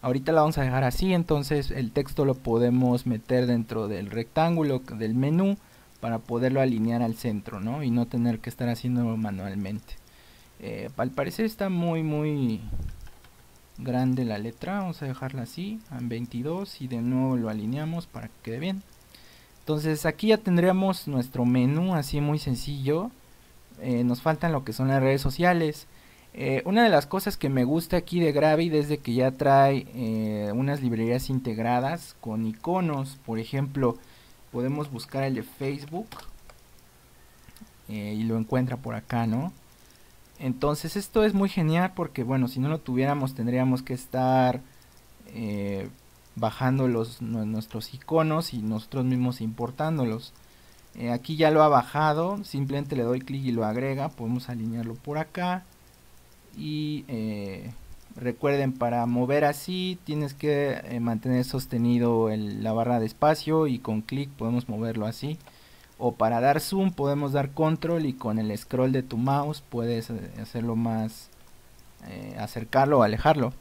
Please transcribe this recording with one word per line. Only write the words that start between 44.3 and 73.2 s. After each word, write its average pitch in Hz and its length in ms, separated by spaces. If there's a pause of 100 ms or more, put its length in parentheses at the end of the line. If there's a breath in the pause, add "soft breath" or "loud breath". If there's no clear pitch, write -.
eh, 101 600 (460)
bajando 131 520
los, 117 360
nue-, 113 240
nuestros 110 480
iconos 156 580
y 123 60
nosotros 110 480
mismos 123 340
importándolos. 120 920 (640 loud breath)
Eh, 120 160
aquí 123 240
ya 156 140
lo 156 120
ha 156 60
bajado, 156 760
simplemente 139 500
le 127 100
doy 123 160
clic 135 220
y 131 100
lo 113 120
agrega. 135 460
Podemos 123 400
alinearlo 113 460
por 147 200
acá. 180 480 (920)
Y, 151 500
eh, 107 640 (440)
recuerden, 135 580
para 120 320
mover 127 400
así 185 600
tienes 151 280
que, 143 520
eh, 120 160
mantener 117 440
sostenido 120 840
el, 107 340
la 113 80
barra 117 260
de 113 60
espacio 156 600
y 127 120
con 110 220
clic 139 300
podemos 120 360
moverlo 110 380
así. 135 340 (600 loud breath)
O 120 140
para 113 280
dar 143 220
zoom 190 300
podemos 143 400
dar 139 180
control 160 560
y 127 80
con 110 240
el 107 180
scroll 127 360
de 131 100
tu 120 160
mouse 143 500
puedes, 117 400
eh, 107 320
hacerlo 113 360
más, 110 520 (800)
eh, 101 320
acercarlo 120 640
o - 20
alejarlo. 123 580